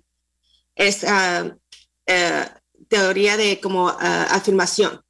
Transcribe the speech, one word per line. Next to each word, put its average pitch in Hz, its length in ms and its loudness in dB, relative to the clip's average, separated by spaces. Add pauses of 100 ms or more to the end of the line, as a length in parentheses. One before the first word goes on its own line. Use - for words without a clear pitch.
(720)
es, 202 300 -2
ah, 180 520 -2 (520)
eh, 170 380 0 (420)
teoría 202 500 2
de 202 220 0
como, 185 300 0
ah, 170 420 -2
afirmación. 190 800 0